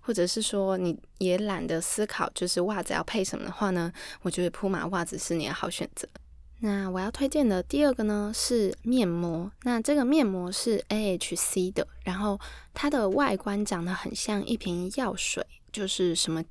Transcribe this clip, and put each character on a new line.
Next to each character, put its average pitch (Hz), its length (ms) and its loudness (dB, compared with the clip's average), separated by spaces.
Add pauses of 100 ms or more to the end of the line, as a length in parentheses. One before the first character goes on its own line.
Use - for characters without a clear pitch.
或 - 100 -4
者 180 140 4
是 220 160 -2
说 190 380 0
你 175 180 0 (220)
也 185 180 4
懒 196 280 -2
得 165 140 -2
思 214 280 0
考， - 260 -2
就 180 140 -2
是 180 140 0
袜 196 200 0
子 - 140 -2
要 165 80 0
配 202 200 0
什 - 140 -4
么 - 80 -6
的 - 60 -6
话 202 180 0
呢， 170 240 0 (300)
我 175 80 0
觉 175 120 -2
得 175 60 2
Puma 170 400 -2
袜 175 160 -2
子 - 140 -8
是 - 160 -2
你 151 120 -2
的 143 60 -2
好 - 160 -4
选 - 260 -4
择。 - 140 -8 (520)
那 202 280 0
我 185 100 -2
要 202 120 -2
推 269 160 0
荐 277 200 4
的 185 140 4
第 285 240 2
二 269 80 6
个 226 120 0
呢， 208 280 0
是 220 480 2
面 240 240 4
膜。 170 460 -2 (120)
那 240 160 2
这 277 140 2
个 277 120 6
面 285 200 6
膜 185 240 0
是 202 380 0
A 208 260 0
H 180 220 -4
C 185 340 0
的， - 160 -2 (180)
然 185 140 -4
后 202 220 0 (340)
它 294 160 0
的 233 200 4
外 247 260 4
观 202 280 -2
长 180 200 -2
得 180 100 -2
很 - 220 -6
像 208 300 -2
一 233 100 0
瓶 180 400 -4
药 208 200 -2
水， - 300 -4 (260)
就 208 140 -4
是 180 300 2
什 - 160 0
么 160 200 -2